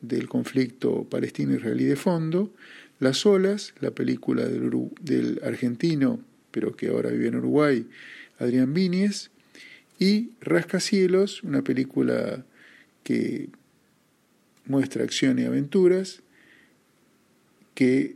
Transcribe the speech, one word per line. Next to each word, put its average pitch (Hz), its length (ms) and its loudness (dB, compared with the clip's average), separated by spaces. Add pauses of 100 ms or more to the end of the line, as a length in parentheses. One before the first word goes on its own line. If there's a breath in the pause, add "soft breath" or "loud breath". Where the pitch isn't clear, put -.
del 123 260 -4
conflicto - 760 -2
palestino-israelí 131 800 -2
de 139 100 2
fondo, 175 580 -2 (460 loud breath)
Las 135 260 2
olas, 202 540 2
la - 120 -2
película - 540 -2
del - 180 -2
Uru-, 123 380 -2
del 123 420 -2
argentino, 123 760 0 (320)
pero - 240 -4
que - 140 -4
ahora 120 200 0
vive 120 200 0
en 120 60 -2
Uruguay, 127 520 2 (500 loud breath)
Adrián 127 380 0
Bíñez, 190 560 0 (680 loud breath)
y 208 340 2 (100)
Rascacielos, 185 1040 2
una 139 200 -2
película 127 840 -2 (580 soft breath)
que - 460 -2 (1160)
muestra 131 380 0
acción 127 360 0
y 123 60 0
aventuras 180 760 2 (1500 soft breath)
que 131 420 2